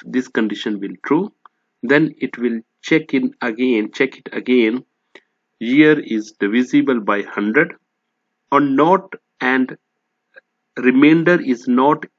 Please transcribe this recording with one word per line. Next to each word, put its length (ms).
this 220
condition 500
will 160
true, 280
then 320
it 200
will 220
check 320
in 300
again, 500
check 240
it 160
again, 520
year 420
is 400
divisible 600
by 200
hundred 540
or 100
not, 520
and 380
remainder 600
is 300
not 380